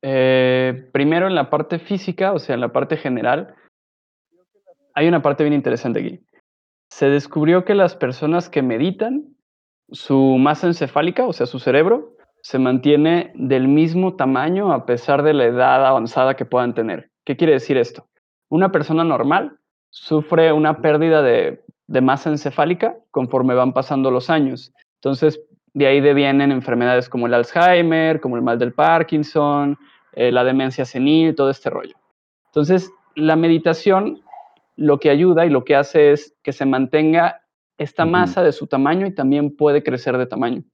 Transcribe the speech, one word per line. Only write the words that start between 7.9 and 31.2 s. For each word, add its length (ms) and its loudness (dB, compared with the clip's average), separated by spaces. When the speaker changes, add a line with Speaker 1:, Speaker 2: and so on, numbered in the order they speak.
Speaker 1:
personas 520 -4
que 140 -2
meditan, 600 -4
su 480 2
masa 300 2
encefálica, 580 -2
o 60 -4
sea, 140 -4
su 120 -12
cerebro, 560 0
se 160 -6
mantiene 760 2
del 340 -2
mismo 460 2
tamaño 580 -2
a 140 -2
pesar 360 -2
de 120 2
la 120 2
edad 380 2
avanzada 500 0
que 100 -8
puedan 300 -2
tener. 360 -6
¿Qué 120 -6
quiere 180 2
decir 220 -2
esto? 300 -4
Una 220 0
persona 320 -2
normal 560 -2
sufre 640 0
una 280 0
pérdida 420 2
de, 420 0
de 120 0
masa 300 0
encefálica 680 -2
conforme 440 -2
van 180 2
pasando 400 -2
los 180 -4
años. 420 -4
Entonces, 420 -2
de 140 2
ahí 120 4
devienen 520 2
enfermedades 560 0
como 180 -6
el 80 0
Alzheimer, 840 2
como 160 -4
el 60 -4
mal 160 -2
del 140 -2
Parkinson, 1040 0
eh, 200 0
la 120 2
demencia 400 -2
senil, 500 0